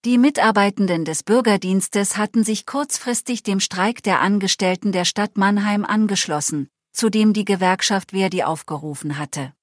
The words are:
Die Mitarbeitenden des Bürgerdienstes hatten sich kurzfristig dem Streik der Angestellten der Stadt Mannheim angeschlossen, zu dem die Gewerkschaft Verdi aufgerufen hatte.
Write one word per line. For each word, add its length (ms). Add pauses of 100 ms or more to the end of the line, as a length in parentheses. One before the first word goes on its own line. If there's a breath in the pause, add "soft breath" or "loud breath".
Die 140
Mitarbeitenden 880
des 160
Bürgerdienstes 960
hatten 260
sich 220
kurzfristig 760
dem 160
Streik 440
der 180
Angestellten 720
der 140
Stadt 320
Mannheim 480
angeschlossen, 840 (240)
zu 160
dem 240
die 140
Gewerkschaft 640
Verdi 320
aufgerufen 760
hatte. 460